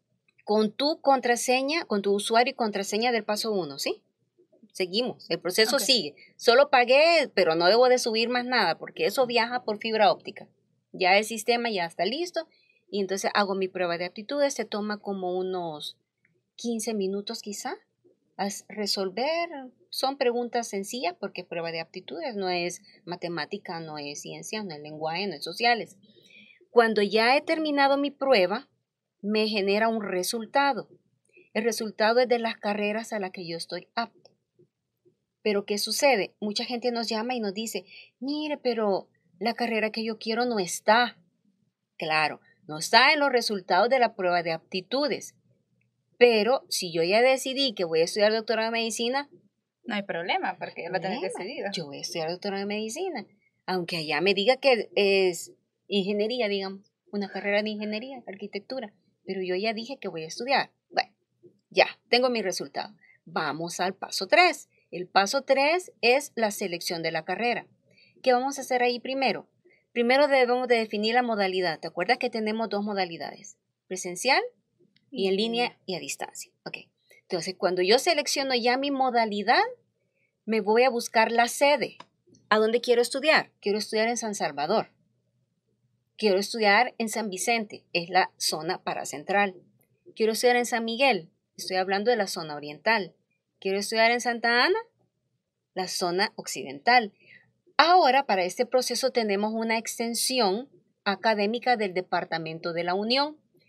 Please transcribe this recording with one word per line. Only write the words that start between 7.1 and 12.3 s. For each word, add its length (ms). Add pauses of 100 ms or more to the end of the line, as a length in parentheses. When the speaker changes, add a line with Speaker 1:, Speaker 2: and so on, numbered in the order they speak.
Speaker 1:
pero 200
no 120
debo 220
de 100
subir 300
más 160
nada, 320
porque 280
eso 220
viaja 360
por 160
fibra 320
óptica. 360 (460)
Ya 240
el 80
sistema 440
ya 160
está 200
listo, 420 (420)